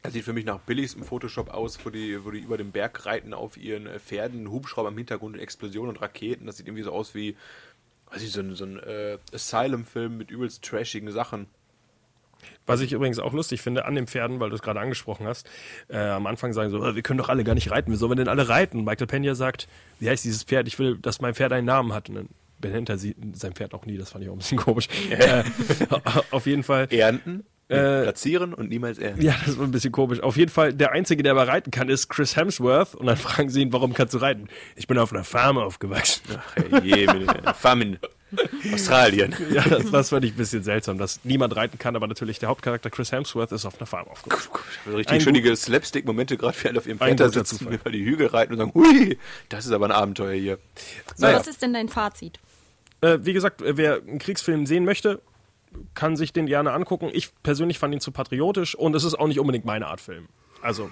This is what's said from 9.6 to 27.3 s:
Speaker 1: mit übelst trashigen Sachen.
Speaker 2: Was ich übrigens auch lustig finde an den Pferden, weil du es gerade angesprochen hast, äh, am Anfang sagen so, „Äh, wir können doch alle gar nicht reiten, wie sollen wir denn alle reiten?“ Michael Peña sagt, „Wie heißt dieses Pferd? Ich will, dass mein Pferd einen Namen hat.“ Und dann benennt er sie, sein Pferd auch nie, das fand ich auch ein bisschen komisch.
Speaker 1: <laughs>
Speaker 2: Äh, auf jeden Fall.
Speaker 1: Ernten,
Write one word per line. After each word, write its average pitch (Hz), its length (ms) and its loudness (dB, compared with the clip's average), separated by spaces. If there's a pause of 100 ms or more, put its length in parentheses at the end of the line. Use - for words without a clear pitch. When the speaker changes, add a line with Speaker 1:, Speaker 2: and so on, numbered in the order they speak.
Speaker 1:
mit 110 120 -14
übelst 120 340 -8
trashigen 107 480 -8
Sachen. 104 360 -6 (1200)
Speaker 2:
Was 123 140 2
ich 131 120 -4
übrigens 127 240 0
auch 101 160 -4
lustig 151 300 -4
finde 123 220 -2
an 139 100 -4
den 131 100 -2
Pferden, 120 340 -6
weil 110 100 -2
du 107 60 -6
es 107 60 -8
gerade 104 180 -4
angesprochen 110 460 -8
hast, 117 240 -8 (380)
äh, - 100 -8
am 101 300 -2
Anfang 113 260 -6
sagen 107 160 -2
so, 101 160 -4
„Äh, 120 100 -2
wir 117 60 -6
können 131 160 -2
doch 127 120 -2
alle 127 140 2
gar 113 120 2
nicht - 160 -2
reiten, 117 200 0
wie 110 40 0
sollen 113 160 0
wir 123 40 2
denn 127 120 0
alle 127 200 2
reiten?“ 120 360 0
Michael 110 240 -4
Peña 139 260 -2
sagt, 131 340 -4 (320)
„Wie 110 100 -4
heißt 131 140 0
dieses 110 200 -4
Pferd? 127 240 0
Ich 113 100 -10
will, 127 220 0
dass - 220 -6
mein 120 120 -2
Pferd 131 200 0
einen 123 120 0
Namen 127 280 2
hat.“ 104 160 -8
Und 101 60 -12
dann 98 140 -10 (300)
benennt 113 300 -4
er 104 100 -2
sie, 101 160 -6 (180)
sein 107 200 -10
Pferd - 200 -10
auch 104 140 -16
nie, 104 100 -8
das 95 140 -12
fand 98 120 -14
ich 92 60 -10
auch 95 60 -12
ein 95 40 -12
bisschen 117 200 -2
komisch. 117 280 2 (120)
Speaker 1:
<laughs> 196 100 -4
Speaker 2:
Äh, 123 340 6 (880)
auf 131 140 -2
jeden 139 180 0
Fall. 131 280 2
Speaker 1:
Ernten, 127 540 2 (220)